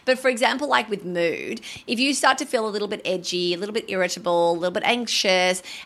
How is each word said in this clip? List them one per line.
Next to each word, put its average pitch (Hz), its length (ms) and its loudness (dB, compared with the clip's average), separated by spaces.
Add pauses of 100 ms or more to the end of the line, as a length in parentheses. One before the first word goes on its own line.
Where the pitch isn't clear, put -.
But 254 140 2
for 262 100 0
example, 254 400 2
like 247 200 2
with 196 160 -6
mood, 170 560 -2 (260)
if 240 140 -2
you 269 140 2
start 262 240 2
to 294 80 -4
feel 226 200 0
a 214 40 -2
little 208 180 -4
bit 208 160 -6
edgy, 175 500 -2
a 170 40 -2
little 208 140 -6
bit 220 160 -4
irritable, 175 640 2
a - 20 2
little 175 180 0
bit - 120 -2
anxious, 185 800 2 (240)